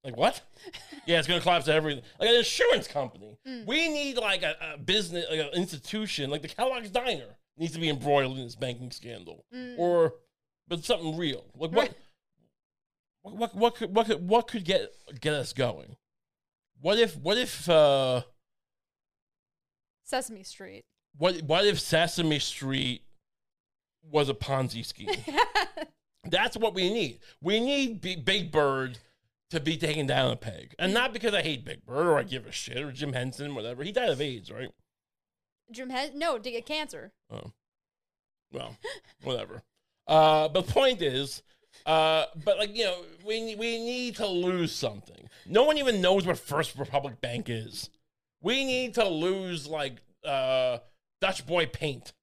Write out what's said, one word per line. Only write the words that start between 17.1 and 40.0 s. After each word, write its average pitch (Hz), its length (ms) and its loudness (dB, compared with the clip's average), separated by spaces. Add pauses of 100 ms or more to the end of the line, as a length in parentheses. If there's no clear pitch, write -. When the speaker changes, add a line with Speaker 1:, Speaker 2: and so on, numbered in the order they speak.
Speaker 1:
what 170 220 0
if, - 320 -4
uh, 139 520 6 (1800)
Speaker 2:
Sesame 226 400 -6
Street. 190 440 -18 (300)
Speaker 1:
what, 170 260 2
what 160 240 4
if 190 120 4
Sesame 160 600 2
Street 135 640 -4 (1000)
was 147 260 2
a 131 60 0
Ponzi 127 500 -2
scheme? - 240 -10 (640)
Speaker 2:
<laughs> - 580 -16
Speaker 1:
That's 202 280 0
what 214 180 2
we 185 180 2
need. 180 280 -4 (200)
We 202 200 2
need 262 400 0
B-, 185 160 -6
Big 180 340 0
Bird 131 480 2 (520)
to 165 100 -2
be 160 160 0
taken 156 320 -2
down 131 240 2
a 120 40 -2
peg. - 400 -12
And 185 160 0
not 247 200 2
because 220 200 -2
I 196 80 2
hate 143 240 -4
Big - 220 -12
Bird 143 220 0
or 151 100 6
I 120 60 0
give 110 220 -8
a - 60 -16
shit 120 260 -8
or 147 120 -6
Jim 139 220 -6
Henson, 131 420 -6
whatever. 123 300 -8
He 202 80 -8
died 247 160 0
of 135 120 0
aids, 127 300 -6
right? 113 200 -10 (1000)
Speaker 2:
Jim 254 200 -12
Hen-, 269 280 -4
no, 311 180 0
to 220 140 -8
get 233 160 -6
cancer. 302 460 -8 (180)
Speaker 1:
Oh. 113 220 -12 (1000)
Well, 120 240 -12 (220)
<laughs> - 240 -20
whatever. 110 400 -8 (460)